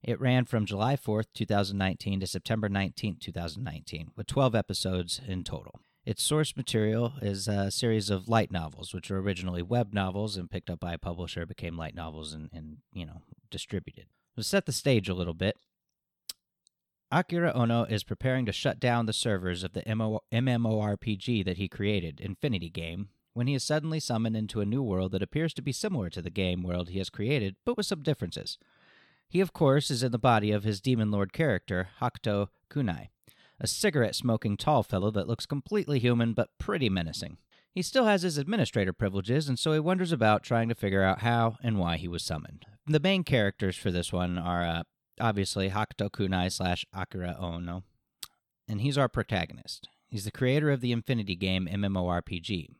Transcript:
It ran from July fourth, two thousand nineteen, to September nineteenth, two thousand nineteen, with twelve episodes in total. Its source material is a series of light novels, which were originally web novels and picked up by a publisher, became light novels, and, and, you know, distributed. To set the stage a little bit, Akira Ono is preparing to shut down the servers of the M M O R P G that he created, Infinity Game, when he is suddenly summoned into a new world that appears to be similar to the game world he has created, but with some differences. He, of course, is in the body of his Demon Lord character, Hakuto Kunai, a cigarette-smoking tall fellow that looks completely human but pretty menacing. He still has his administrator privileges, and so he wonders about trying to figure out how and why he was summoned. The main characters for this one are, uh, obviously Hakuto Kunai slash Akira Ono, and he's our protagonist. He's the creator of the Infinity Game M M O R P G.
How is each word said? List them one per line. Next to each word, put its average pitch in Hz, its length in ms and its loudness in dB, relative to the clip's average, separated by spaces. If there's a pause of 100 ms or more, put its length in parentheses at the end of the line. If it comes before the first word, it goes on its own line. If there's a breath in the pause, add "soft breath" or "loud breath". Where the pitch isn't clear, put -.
It 120 160 -2
ran 127 240 4
from 110 220 2
July 110 300 0
fourth, 107 360 -2
two 107 140 -2
thousand 101 320 2
nineteen, 95 420 0
to 92 60 -4
September 107 420 -2
nineteenth, 98 520 -2
two - 120 -10
thousand 85 320 -6
nineteen, 78 500 -8
with 110 120 -8
twelve 131 280 2
episodes 92 720 0
in 92 160 -4
total. - 380 -10 (240)
Its - 180 -4
source 151 340 0
material 117 680 0
is 98 260 -2
a 98 220 2
series 110 400 2
of 95 180 0
light 113 240 2
novels, 82 400 -6
which - 180 -8
were 95 120 -2
originally 90 400 -2
web 107 320 0
novels 98 420 -2
and 87 140 -8
picked 92 200 -8
up 87 80 -6
by 85 140 -4
a 82 60 -6
publisher, 85 480 -6
became 82 300 -8
light 80 180 -8
novels, 78 400 -10
and, 78 180 -12
and, 78 240 -14 (160)
you 87 140 -10
know, 80 160 -16 (280)
distributed. - 540 -8 (320)
To 113 80 -6
set - 220 2
the 147 60 -4
stage 113 360 2
a 95 60 0
little 87 200 -2
bit, 92 220 0 (1600)
Akira 170 400 2
Ono 117 320 4
is 107 180 -2
preparing 127 440 0
to 101 60 -2
shut - 280 -2
down 117 260 2
the 107 60 -2
servers 92 500 0
of 92 120 -8
the - 140 -6
M 110 120 0 (320)
M 120 340 2
O 110 140 2
R 104 160 2
P 107 200 -2
G 104 280 0
that 90 120 -2
he 95 120 -2
created, 95 520 -2
Infinity 95 480 -2
Game, 85 420 -8 (220)
when 120 140 0
he 143 80 2
is 127 80 0
suddenly 156 380 0
summoned 113 360 0
into 110 240 -2
a 101 60 2
new 120 160 0
world 95 300 0
that 98 100 0
appears 151 320 -2
to - 80 -8
be - 80 -2
similar 143 400 -2
to - 100 -8
the 85 100 -6
game 90 340 0
world 87 240 -2
he 90 100 -4
has 95 100 -2
created, 104 460 -2 (100)
but 240 120 0
with 208 100 -2
some 165 160 -4
differences. - 560 -2 (680 soft breath)
He, 175 100 0
of 185 140 2
course, 139 360 4
is 123 140 0
in 127 80 0
the 120 80 0
body 107 320 6
of 104 140 2
his 104 160 0
Demon 113 320 2
Lord 98 200 0
character, 92 580 0 (100)
Hakuto 104 480 0 (200)
Kunai, 95 420 -4 (500 soft breath)
a 110 80 -2
cigarette-smoking 117 880 2
tall 139 260 2
fellow 101 300 0
that 95 160 0
looks 110 180 -2
completely 147 540 0
human 117 320 4
but 113 260 -2
pretty 165 300 0
menacing. 87 500 -2 (340 soft breath)
He 180 100 -4
still 247 240 2
has 202 160 4
his 170 140 0
administrator 135 560 2
privileges, 107 560 0
and 127 120 0
so 160 120 2
he 151 60 4
wonders 180 320 2
about 110 320 4
trying 113 280 2
to 117 40 0
figure 98 300 2
out 95 160 4
how 117 420 2
and 110 160 2
why 85 200 2
he 85 100 -6
was 85 160 -4
summoned. - 420 -8 (180)
The 151 140 2
main 185 240 2
characters 101 540 2
for 98 160 -2
this 87 200 -2
one 90 260 0
are, 87 280 0
uh, 82 160 -2 (360)
obviously 101 520 0
Hakuto 104 400 -2
Kunai 92 420 0
slash 90 400 -2
Akira 90 480 -6
Ono, 87 440 -6 (840)
and 104 140 -2
he's 135 160 2
our 131 100 4
protagonist. - 800 -4 (200)
He's 101 180 -6
the 107 40 -4
creator 143 400 2
of 135 120 2
the 123 100 2
Infinity 113 420 0
Game 92 320 0
M 101 180 0
M 98 120 2
O 90 100 0
R 87 140 2
P - 180 -8
G. 85 300 -6 (120)